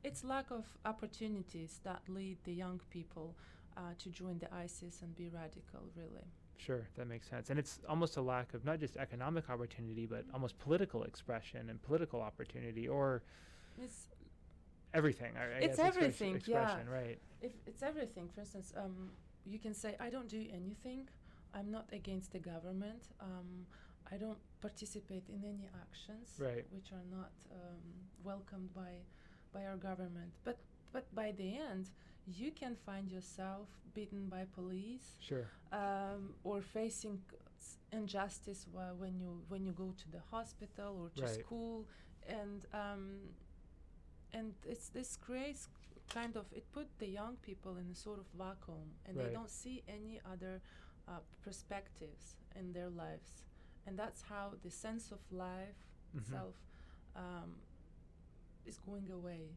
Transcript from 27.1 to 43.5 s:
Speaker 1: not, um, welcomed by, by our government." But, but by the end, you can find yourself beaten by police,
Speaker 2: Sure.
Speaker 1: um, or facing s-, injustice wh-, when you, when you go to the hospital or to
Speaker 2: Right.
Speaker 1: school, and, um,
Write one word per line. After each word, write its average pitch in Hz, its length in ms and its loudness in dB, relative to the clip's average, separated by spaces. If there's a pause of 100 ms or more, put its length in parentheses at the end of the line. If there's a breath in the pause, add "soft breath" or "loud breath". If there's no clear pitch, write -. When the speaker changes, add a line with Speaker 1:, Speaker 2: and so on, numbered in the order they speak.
Speaker 1:
not, 185 200 -4 (200)
um, 175 320 -8 (400)
welcomed 190 500 -4
by, 180 320 -4 (480 loud breath)
by 196 120 -2
our 196 120 0
government." 180 560 -2 (100)
But, 240 140 2 (340)
but 254 220 -2
by 214 200 4
the 196 240 2
end, 190 340 0 (340 loud breath)
you 196 260 0
can 247 240 -2
find 196 340 -2
yourself 190 600 -2 (240)
beaten 202 340 0
by 185 180 0
police, 190 760 -2
Speaker 2:
Sure. 123 260 2 (240 loud breath)
Speaker 1:
um, 196 720 4
or 202 180 6
facing 214 600 2 (360)
s-, - 200 -12 (140)
injustice 202 760 2
wh-, 180 340 -4
when 185 200 0
you, 175 280 -2
when 190 180 2
you 185 60 4
go 185 260 0
to 160 140 -8
the 170 80 -4
hospital 202 840 -4
or 170 100 -2
to 139 120 0
Speaker 2:
Right. 113 160 4
Speaker 1:
school, 226 480 -2 (400 loud breath)
and, 202 460 0
um, 196 600 -2 (1000)